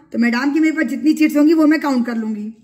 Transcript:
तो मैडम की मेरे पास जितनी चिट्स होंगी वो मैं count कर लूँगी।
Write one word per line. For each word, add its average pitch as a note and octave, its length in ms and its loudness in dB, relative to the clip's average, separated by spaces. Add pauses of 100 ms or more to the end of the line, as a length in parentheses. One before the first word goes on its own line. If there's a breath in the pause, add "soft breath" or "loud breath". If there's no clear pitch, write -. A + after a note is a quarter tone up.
(120)
तो A3+ 60 -6
मैडम A#3+ 340 0
की D#4 80 0
मेरे D#4 160 0
पास D#4 100 -2
जितनी C#4+ 280 -2
चिट्स D4+ 220 2
होंगी D4+ 180 4
वो D#4 120 4
मैं D4+ 140 2
count C4 260 -2
कर A#3+ 100 -6
लूँगी। G#3+ 300 -6 (180)